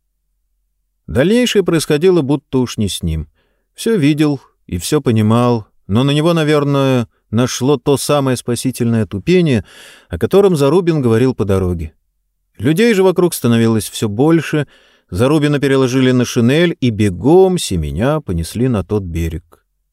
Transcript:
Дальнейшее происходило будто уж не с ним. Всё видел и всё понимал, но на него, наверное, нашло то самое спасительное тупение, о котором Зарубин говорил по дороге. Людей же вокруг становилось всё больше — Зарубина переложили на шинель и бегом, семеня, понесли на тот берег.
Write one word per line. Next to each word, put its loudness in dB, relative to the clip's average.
Дальнейшее 0
происходило 0
будто -2
уж -4
не -2
с -8
ним. -6
Всё -2
видел 2
и -6
всё -2
понимал, 2
но 0
на 2
него, 0
наверное, 0
нашло 0
то 0
самое 0
спасительное -2
тупение, 0
о -8
котором 2
Зарубин 2
говорил 2
по -4
дороге. -2
Людей 2
же 2
вокруг 2
становилось 0
всё -6
больше — 0
Зарубина 0
переложили 2
на 2
шинель 0
и 0
бегом, 2
семеня, -4
понесли -4
на -2
тот -4
берег. -8